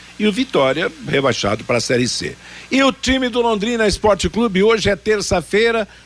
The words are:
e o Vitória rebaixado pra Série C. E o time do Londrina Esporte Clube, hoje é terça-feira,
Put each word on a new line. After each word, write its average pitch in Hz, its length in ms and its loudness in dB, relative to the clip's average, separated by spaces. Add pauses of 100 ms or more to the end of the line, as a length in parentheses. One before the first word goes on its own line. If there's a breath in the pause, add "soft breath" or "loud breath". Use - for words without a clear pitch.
(180 loud breath)
e 208 80 0
o 208 60 2
Vitória 170 580 0 (180)
rebaixado 113 560 0
pra 120 160 0
Série 123 280 0
C. - 280 -8 (360 loud breath)
E 262 100 2
o 269 100 4
time 254 360 -2
do 233 120 -2
Londrina 226 460 0
Esporte 196 420 2
Clube, 196 360 2
hoje 214 260 2
é 196 60 0
terça-feira, 214 920 0 (180 loud breath)